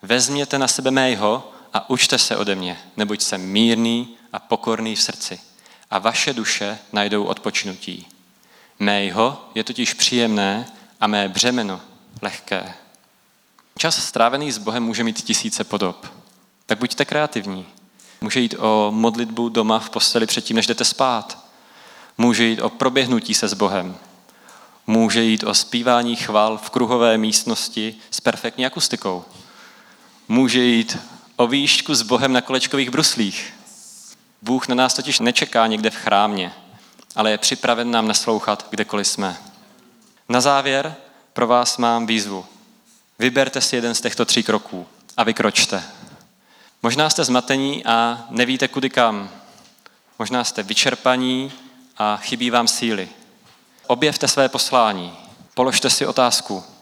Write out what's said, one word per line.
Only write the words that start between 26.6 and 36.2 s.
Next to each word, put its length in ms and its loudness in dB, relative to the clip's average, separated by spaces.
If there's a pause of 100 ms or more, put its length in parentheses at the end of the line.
kruhové 480 4
místnosti 800 -2 (160)
s 80 -6
perfektní 460 -4
akustikou. 600 -4 (1000)
Může 360 4
jít 340 2 (380)
o 120 4
výšku 480 0
s 60 2
Bohem 320 2
na 80 4
kolečkových 480 0
bruslích. 640 -2 (880)
Bůh 260 -2
na 80 2
nás 180 4
totiž 260 -2
nečeká 480 2
někde 220 0
v 60 -8
chrámě, 560 2 (640)